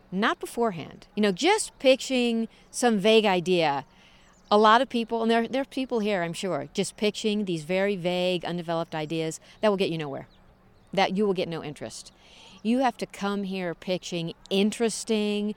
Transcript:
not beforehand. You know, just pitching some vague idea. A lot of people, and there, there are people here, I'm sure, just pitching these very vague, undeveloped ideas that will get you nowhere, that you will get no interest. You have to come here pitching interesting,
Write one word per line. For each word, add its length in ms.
not 300
beforehand. 760
You 80
know, 100
just 460
pitching 680
some 280
vague 260
idea. 600
A 80
lot 240
of 60
people, 340
and 80
there, 160
there 160
are 20
people 360
here, 220
I'm 100
sure, 420
just 220
pitching 480
these 180
very 320
vague, 500
undeveloped 500
ideas 440
that 80
will 80
get 140
you 60
nowhere, 300
that 240
you 80
will 100
get 140
no 160
interest. 480
You 180
have 180
to 80
come 380
here 300
pitching 600
interesting, 1080